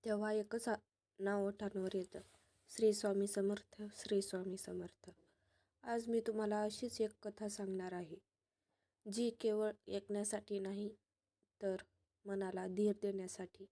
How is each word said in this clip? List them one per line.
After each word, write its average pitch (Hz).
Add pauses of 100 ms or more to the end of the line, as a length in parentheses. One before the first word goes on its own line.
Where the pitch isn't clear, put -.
तेव्हा 214
एकच 214
आ-, 214 (420)
नाव 196
ओठांवर 202
येतं, 185 (480)
"श्री 220
स्वामी 202
समर्थ, 202 (140)
श्री 202
स्वामी 190
समर्थ." 180 (720)
आज 233
मी 233
तुम्हाला 214
अशीच 214
एक 214 (120)
कथा 208
सांगणार 190
आहे, 175 (960)
जी 233
केवळ 214 (160)
ऐकण्यासाठी 202
नाही, 202 (680)
तर 190 (480)
मनाला 190
धीर 202
देण्यासाठी 190